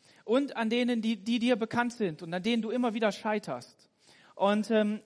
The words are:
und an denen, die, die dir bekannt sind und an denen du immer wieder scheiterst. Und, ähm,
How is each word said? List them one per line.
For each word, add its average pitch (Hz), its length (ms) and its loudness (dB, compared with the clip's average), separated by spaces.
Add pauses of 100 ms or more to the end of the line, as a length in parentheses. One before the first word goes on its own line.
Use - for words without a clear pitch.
(260)
und 262 320 0
an 226 120 0
denen, 240 320 2
die, 220 140 0
die 220 240 -2
dir 240 160 4
bekannt 233 380 -2
sind 180 300 -2
und 165 100 -8
an 180 100 -4
denen 233 180 2
du 214 100 -6
immer 247 220 0
wieder 220 180 0
scheiterst. 208 800 -6 (460)
Und, 208 360 2
ähm, 214 340 2